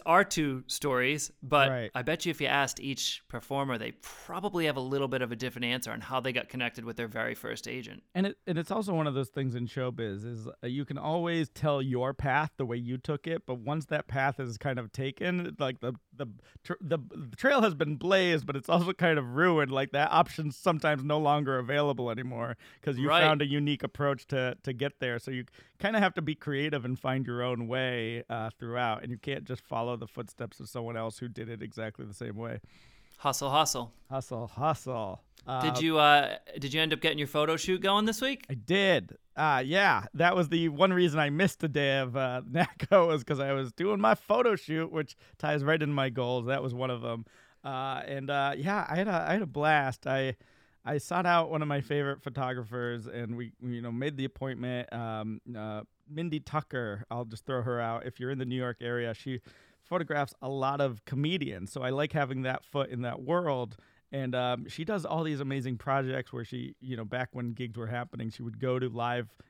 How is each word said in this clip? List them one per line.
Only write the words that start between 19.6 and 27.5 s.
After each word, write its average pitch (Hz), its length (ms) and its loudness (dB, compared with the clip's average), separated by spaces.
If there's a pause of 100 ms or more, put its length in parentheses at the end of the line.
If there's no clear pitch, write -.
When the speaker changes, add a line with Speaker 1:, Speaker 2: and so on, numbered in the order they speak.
Speaker 2:
Like, 135 200 0
that 143 200 2
option's 156 460 4
sometimes 151 480 2
no 147 140 4
longer 143 400 4
available 127 500 2
anymore 117 480 -4 (240)
'cause 139 160 -2
you 135 100 2
Speaker 1:
Right. 160 140 6
Speaker 2:
found 151 200 6
a 147 40 2
unique 147 380 0
approach 139 440 -2
to, 127 360 -2
to 135 100 -4
get 135 260 -4
there. 123 200 -2
So - 120 -10
you 127 140 -6 (320)
kinda 214 220 0
have 190 160 6
to 170 60 -2
be 156 120 -2
creative 147 520 -2
and 127 120 -2
find 131 300 0
your 123 160 -2
own 120 240 -2